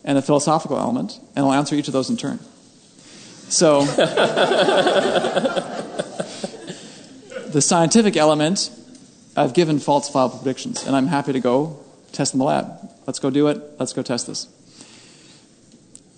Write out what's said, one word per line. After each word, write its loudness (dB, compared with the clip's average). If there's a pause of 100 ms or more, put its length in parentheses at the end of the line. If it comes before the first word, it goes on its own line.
and 2
a 2
philosophical 2
element, -4 (160)
and 0
I'll 2
answer 0
each -2
of -6
those 0
in 0
turn. -6 (1080)
So, 4
<laughs> 0 (3500)
the 2
scientific 4
element, 2 (680)
I've 2
given 2
falsifiable 0
predictions, -6
and 0
I'm 2
happy -2
to -2
go 0 (320)
test -4
in 0
the 2
lab. -4 (160)
Let's -8
go -2
do 2
it. -2 (180)
Let's -6
go -6
test -6
this. -10 (1700)